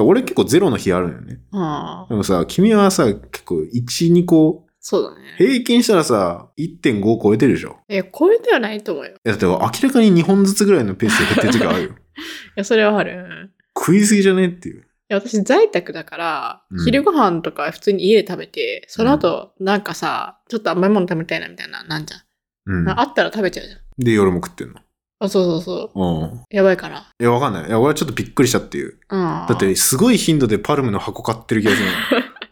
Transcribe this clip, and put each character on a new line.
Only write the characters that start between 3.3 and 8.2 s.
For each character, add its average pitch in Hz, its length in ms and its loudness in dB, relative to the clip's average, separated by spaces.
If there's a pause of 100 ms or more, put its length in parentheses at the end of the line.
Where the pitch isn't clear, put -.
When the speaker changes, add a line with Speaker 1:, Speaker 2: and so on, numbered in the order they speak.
Speaker 1:
構 82 180 -4 (100)
一、 123 380 -2
二 175 160 6
個。 160 400 4 (140)
Speaker 2:
そ - 200 -2
う - 20 -2
だ - 120 -8
ね。 139 240 -20
Speaker 1:
平 240 260 4
均 240 180 4
し 233 40 0
た 208 100 4
ら 156 80 4
さ、 95 520 0
一 165 220 -8
点 110 220 0
五 107 220 2
超 104 120 4
え - 40 0
て 151 80 4
る 107 80 4
で 80 40 -2
し - 60 -8
ょ。 - 140 -16 (100)
Speaker 2:
い 208 60 -8
や、 190 100 -2
超 349 280 2